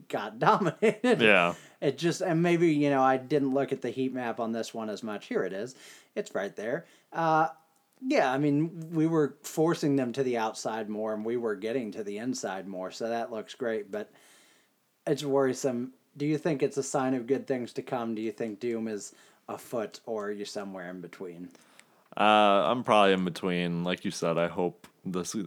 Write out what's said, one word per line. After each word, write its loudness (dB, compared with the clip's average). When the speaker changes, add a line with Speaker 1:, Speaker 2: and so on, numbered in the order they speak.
Speaker 1:
got -6
<laughs> -10
dominated. 4
Speaker 2:
Yeah. 8
Speaker 1:
It 0
just, -2
and 2
maybe, 4
you 4
know, 2
I 4
didn't 0
look 0
at -4
the -4
heat -2
map -6
on -2
this -6
one -6
as -8
much. -8
Here -2
it -4
is. -8
It's -6
right -4
there. -6
Uh, 4
yeah, 2
I 0
mean, 0
we 2
were 2
forcing 2
them 0
to -2
the 0
outside -4
more, -4
and -8
we -2
were -2
getting -4
to -8
the -8
inside -6
more, -8
so -6
that -4
looks -10
great, -4
but -8
it's 0
worrisome. 0
Do -4
you 2
think 0
it's -2
a -2
sign 0
of -4
good 0
things -4
to -6
come? -4
Do -4
you -4
think -6
doom -2
is -8
afoot, -8
or -4
are -4
you -6
somewhere -8
in -10
between? -12
Speaker 2:
Uh, -4
I'm 0
probably 6
in 2
between. -2
Like -4
you -2
said, 0
I 2
hope -4
this, -6